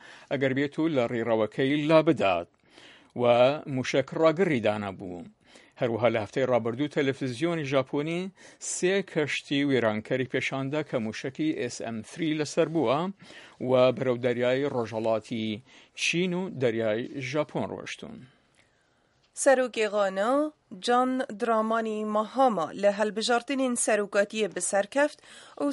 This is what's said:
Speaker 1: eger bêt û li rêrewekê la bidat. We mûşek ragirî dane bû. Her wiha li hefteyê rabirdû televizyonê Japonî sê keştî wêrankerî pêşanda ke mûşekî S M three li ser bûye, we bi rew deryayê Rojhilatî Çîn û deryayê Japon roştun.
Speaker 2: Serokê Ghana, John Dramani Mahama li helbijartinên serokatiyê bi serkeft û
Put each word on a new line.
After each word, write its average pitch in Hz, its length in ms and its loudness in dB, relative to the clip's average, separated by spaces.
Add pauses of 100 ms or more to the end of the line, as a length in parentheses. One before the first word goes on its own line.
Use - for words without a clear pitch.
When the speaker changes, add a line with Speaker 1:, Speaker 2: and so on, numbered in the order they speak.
(320)
Speaker 1:
eger 135 200 0
bêt 139 300 0
û - 20 2 (120)
li 123 80 4 (100)
rêrewekê 120 760 0
la 160 180 6
bidat. 95 400 2 (640)
We 120 260 4 (360)
mûşek 131 320 0 (140)
ragirî 156 420 4
dane 104 360 0
bû. 90 240 -12 (520)
Her 131 120 -2
wiha 117 200 2
li 113 100 4
hefteyê 117 380 -2
rabirdû 117 300 -2 (120)
televizyonê 143 640 -2
Japonî 147 680 -2 (280)
sê 190 520 -2
keştî 147 480 -2 (100)
wêrankerî 120 640 0
pêşanda 135 500 -4
ke 143 140 -4
mûşekî 123 720 -4
S - 220 -10
M 113 120 -8
three 156 360 -4
li 147 60 -2
ser 160 220 0
bûye, 156 460 0 (460)
we 127 380 4
bi 131 80 -4
rew 123 120 0 (100)
deryayê 123 440 0
Rojhilatî 110 880 -2 (340)
Çîn 180 360 0
û 180 300 -6
deryayê 113 600 -2
Japon 131 480 -4
roştun. - 460 -12 (1200)
Speaker 2:
Serokê 247 560 2
Ghana, 208 600 0 (300)
John 254 380 2 (200)
Dramani 220 640 -2
Mahama 214 640 2
li 202 280 2
helbijartinên 233 800 0
serokatiyê 208 800 0
bi 185 60 -2
serkeft 262 580 0 (380)
û 285 160 -2